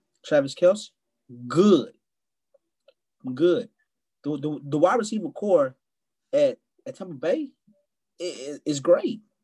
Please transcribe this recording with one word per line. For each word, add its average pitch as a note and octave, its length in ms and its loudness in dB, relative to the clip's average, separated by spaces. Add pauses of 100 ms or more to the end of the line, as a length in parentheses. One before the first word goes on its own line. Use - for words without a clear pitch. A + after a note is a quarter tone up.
(260)
Travis C#3 300 0
Kelce, F#3+ 340 2 (580)
good. D#3 460 4 (1400)
Good. C#3+ 380 0 (540)
The, D3 140 -6
the, D3 260 -8
the C#3+ 160 -4
wide F#3 180 4
receiver G#3+ 320 -6
core E3 460 0 (580)
at, C#4 240 2 (280)
at - 100 -14
Tampa F#3 180 -14
Bay A3+ 380 -4 (680)
i-, - 20 -8
i-, C#3+ 420 -12
is D3 140 -4
great. - 420 2 (220)